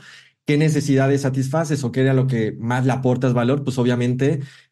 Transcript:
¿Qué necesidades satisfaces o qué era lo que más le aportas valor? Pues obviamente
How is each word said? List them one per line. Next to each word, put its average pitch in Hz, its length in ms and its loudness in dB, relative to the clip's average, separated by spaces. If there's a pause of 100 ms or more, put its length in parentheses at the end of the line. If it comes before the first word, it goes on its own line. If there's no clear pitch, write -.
(460)
¿Qué 147 120 2
necesidades 139 640 2
satisfaces 139 600 -2
o 117 80 -4
qué 131 100 0
era 135 120 2
lo 131 140 2
que 113 320 -2
más 123 260 -2
le 131 60 2
aportas 123 420 0
valor? 123 300 0
Pues 127 140 -4
obviamente 127 640 0 (300)